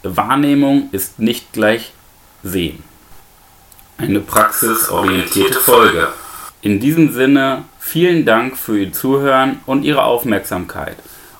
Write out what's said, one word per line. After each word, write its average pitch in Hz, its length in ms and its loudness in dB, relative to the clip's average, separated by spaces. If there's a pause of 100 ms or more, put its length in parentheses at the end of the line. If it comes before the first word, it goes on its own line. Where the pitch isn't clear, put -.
Wahrnehmung 139 880 0
ist - 260 -8
nicht 113 340 -4
gleich 113 420 0 (500)
Sehen. 90 400 -6 (1120)
Eine 101 220 0
praxisorientierte 101 1400 0
Folge. 101 500 4 (520)
In 101 180 0
diesem 147 320 2
Sinne, 135 520 2 (160)
vielen 170 440 2
Dank 117 320 2
für 107 240 -4
Ihr 92 140 -4
Zuhören 135 720 0
und 135 180 -2
Ihre 143 200 0
Aufmerksamkeit. 98 920 -4 (420)